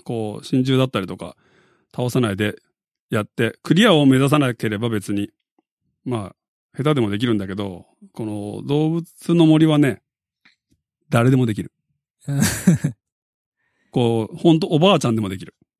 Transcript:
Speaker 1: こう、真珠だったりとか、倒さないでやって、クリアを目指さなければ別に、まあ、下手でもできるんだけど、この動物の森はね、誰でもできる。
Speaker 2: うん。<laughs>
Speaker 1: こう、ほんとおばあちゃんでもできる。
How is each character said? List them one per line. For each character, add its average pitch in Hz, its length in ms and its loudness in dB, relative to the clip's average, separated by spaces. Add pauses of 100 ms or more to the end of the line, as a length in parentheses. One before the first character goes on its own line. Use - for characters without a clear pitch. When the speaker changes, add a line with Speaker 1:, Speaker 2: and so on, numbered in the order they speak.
Speaker 1:
こ 107 380 -8
う、 - 20 -18
真 127 200 0
珠 131 140 0
だ 131 60 4
っ 131 60 -2
た 110 100 -4
り 95 60 -6
と 95 100 -10
か、 87 200 -16 (580)
倒 123 160 -4
さ 123 100 -2
な 113 100 0
い 98 60 -6
で 104 200 -4 (540)
や 110 120 -2
っ 104 40 -12
て、 - 360 -4
ク - 120 -6
リ 208 120 4
ア 202 80 4
を 147 120 2
目 135 100 4
指 135 120 2
さ 147 100 0
な 131 160 -2
け 117 140 -6
れ 104 100 -4
ば 117 100 -4
別 107 240 -6
に、 101 180 -4 (760)
ま 110 280 -8
あ、 - 40 -20 (400)
下 131 80 -4
手 156 100 2
で 135 60 0
も 107 100 0
で 101 80 -4
き 120 80 -2
る 117 80 0
ん 104 40 0
だ 98 80 -8
け 95 80 -10
ど、 95 320 -10 (260)
こ 117 120 -10
の 104 420 -10
動 151 240 0
物 170 440 -4
の 170 120 6
森 156 200 6
は 151 120 4
ね、 139 240 2 (1040)
誰 120 220 2
で 135 60 4
も 127 100 2
で 113 80 -2
き - 80 -6
る。 - 100 -16 (560)
Speaker 2:
う 143 60 -4
ん。 139 60 -2
<laughs> - 1500 -4
Speaker 1:
こ 117 420 0
う、 170 40 -12
ほ 165 180 6
ん 160 60 2
と 190 80 -2
お 160 100 2
ば 190 160 6
あ 160 40 4
ち 131 80 -2
ゃ 120 40 0
ん 113 60 0
で 110 40 -2
も 101 80 -4
で 95 100 -8
き 90 60 -16
る。 - 100 -20 (260)